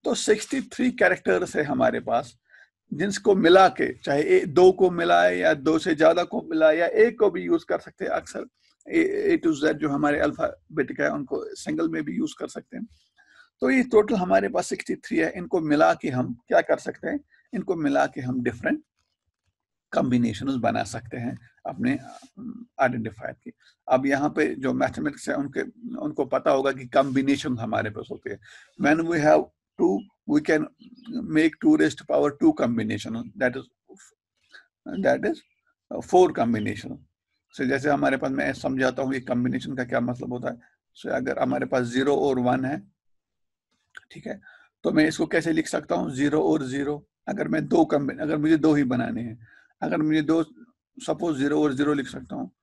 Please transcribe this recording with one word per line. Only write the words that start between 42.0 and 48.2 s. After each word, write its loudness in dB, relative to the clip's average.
और 0
वन 0
है, -8
ठीक -16
है, -10
तो 0
मैं 4
इसको -2
कैसे 0
लिख 0
सकता -4
हूँ? -4
ज़ीरो 0
और 2
ज़ीरो। -6
अगर -4
मैं -2
दो 4
कॉम्बि-, -2
अगर -2